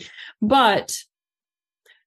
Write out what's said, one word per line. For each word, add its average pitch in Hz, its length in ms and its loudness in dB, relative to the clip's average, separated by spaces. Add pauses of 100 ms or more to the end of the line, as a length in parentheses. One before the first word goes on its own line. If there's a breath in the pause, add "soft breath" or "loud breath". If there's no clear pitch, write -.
(420 loud breath)
But, 220 560 2 (1080 soft breath)